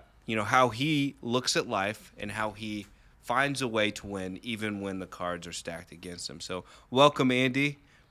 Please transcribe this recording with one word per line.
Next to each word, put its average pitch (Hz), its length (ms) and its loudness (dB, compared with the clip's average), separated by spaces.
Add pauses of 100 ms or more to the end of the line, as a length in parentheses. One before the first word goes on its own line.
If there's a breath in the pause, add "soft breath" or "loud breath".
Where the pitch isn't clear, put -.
(260)
you 113 120 -2
know, 107 80 0
how 123 240 6
he 139 520 0
looks 123 360 0
at 160 100 0
life 107 500 -2
and 104 140 -8
how 107 200 -4
he 104 360 -8 (340 soft breath)
finds 131 400 0
a 131 60 0
way 107 240 2
to - 160 -10
win 95 340 -6
even 107 380 -4
when 98 200 -4
the 92 60 -6
cards 87 400 -6
are 85 80 -10
stacked 85 380 -10
against 87 380 -12
him. 76 100 -12
So 90 240 -8 (260 loud breath)
welcome, 139 400 6
Andy. 131 480 2 (340 soft breath)